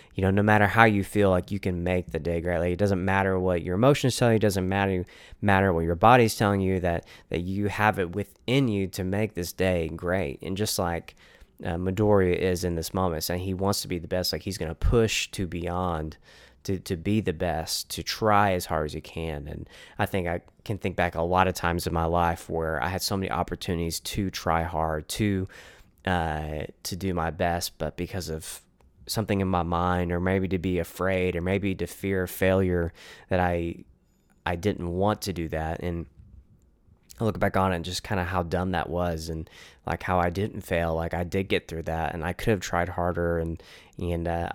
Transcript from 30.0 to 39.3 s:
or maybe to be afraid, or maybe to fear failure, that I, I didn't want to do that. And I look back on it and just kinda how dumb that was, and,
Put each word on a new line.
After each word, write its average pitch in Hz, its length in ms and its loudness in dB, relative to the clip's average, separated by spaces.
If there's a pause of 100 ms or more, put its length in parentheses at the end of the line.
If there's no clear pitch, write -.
or 87 80 0
maybe 95 260 2
to 90 100 0
be 90 220 0
afraid, 90 560 0
or 85 60 -2
maybe 95 340 0
to 87 100 -4
fear 95 420 -2
failure, 92 680 2 (340)
that 92 140 2
I, 87 420 -2 (640)
I 87 100 0
didn't 87 340 -2
want 98 340 0
to 98 100 -4
do 82 160 -4
that. 80 340 -4
And 85 220 -4 (1120)
I 117 60 -2
look 104 120 0
back 101 200 2
on 95 160 4
it - 20 0
and 85 80 -4
just 87 200 -6
kinda 95 200 -2
how 90 200 -2
dumb 87 280 -2
that 82 180 -2
was, 85 380 -2
and, 80 220 -8 (360)